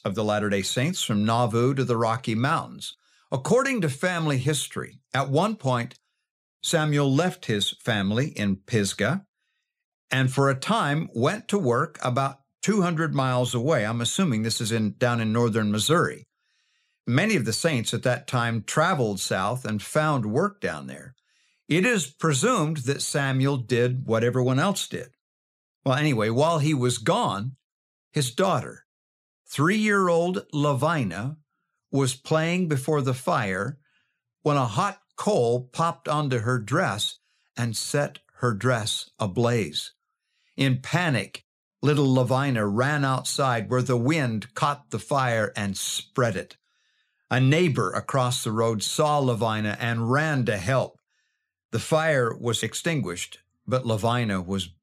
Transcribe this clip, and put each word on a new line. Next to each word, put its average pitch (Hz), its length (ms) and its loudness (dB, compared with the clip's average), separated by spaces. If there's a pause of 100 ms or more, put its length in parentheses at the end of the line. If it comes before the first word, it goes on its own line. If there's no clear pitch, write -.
of 98 100 -2
the 110 80 -2
Latter-day 104 380 0
Saints 143 420 -2
from 107 220 0
Nauvoo 117 480 2
to 131 100 0
the 117 140 0
Rocky 113 380 0
Mountains. 127 600 -4 (360)
According 233 500 2
to 156 80 0
family 160 480 -2
history, - 640 -4 (140)
at 139 160 0
one 185 260 2
point, 123 400 -2 (640)
Samuel 147 520 2
left 175 320 0
his 104 340 -2
family 107 500 0
in 101 280 -2
Pisgah 110 680 -2 (840)
and 131 200 2
for 139 180 2
a 131 100 0
time 165 540 0
went 160 340 0
to 202 100 0
work 139 440 0
about 135 380 -2 (220)
two 202 200 2
hundred 165 320 0
miles 127 400 0
away. 123 320 2
I'm 117 160 -2
assuming 120 400 0
this 110 180 -2
is 110 120 -2
in, 110 260 0
down 120 240 2
in 110 100 0
northern 110 400 2
Missouri. 107 560 0 (800)
Many 185 300 2
of 120 100 0
the 110 80 -2
saints 135 400 -2
at 113 100 -6
that 123 240 -2
time 117 360 -2
traveled 139 560 0
south 107 440 -2
and 107 180 -4
found 151 440 0
work 165 340 -2
down 76 280 -6
there. 69 280 -16 (520)
It 180 180 2
is 226 220 2
presumed 160 680 2
that 135 260 -2
Samuel 139 540 0
did 123 500 0
what 113 160 2
everyone 127 360 2
else 196 280 0
did. - 240 -10 (760)
Well, 131 100 4
anyway, 131 340 2
while 151 300 4
he 151 140 2
was 123 240 0
gone, 131 580 -2 (560)
his 135 220 -2
daughter, 135 520 0 (600)
three-year-old 185 1040 2
Lavina, 143 840 0 (540)
was 135 240 0
playing 170 520 0
before 147 340 0
the 127 120 0
fire 123 680 -2 (640)
when 147 140 2
a 131 80 2
hot 180 360 -2 (140)
coal 123 560 0
popped 165 360 -2
onto 147 320 0
her 120 200 -2
dress 110 580 -2 (400)
and 117 180 -4
set - 440 -4 (160)
her 120 180 0
dress 110 560 -2 (100)
ablaze. 110 760 -2 (600)
In 131 260 2
panic, 151 640 -2 (360)
little 139 320 4
Lavina 127 540 2
ran 135 360 0
outside 127 680 -2
where 127 120 2
the 127 160 0
wind 120 560 0
caught - 380 -2
the 113 80 -6
fire 120 560 0
and 101 200 -4
spread - 600 -2
it. - 220 -10 (760)
A 123 80 2
neighbor 131 520 2
across 123 520 -2
the 113 80 -4
road 113 320 0
saw 147 360 2
Lavina 107 600 0
and 117 320 -2
ran 143 340 2
to 107 120 0
help. 110 420 -2 (720)
The 113 80 -2
fire 147 560 2
was 117 280 -2
extinguished, 107 760 -6 (280)
but 123 180 -2
Lavina 113 560 0
was 90 280 -4 (120)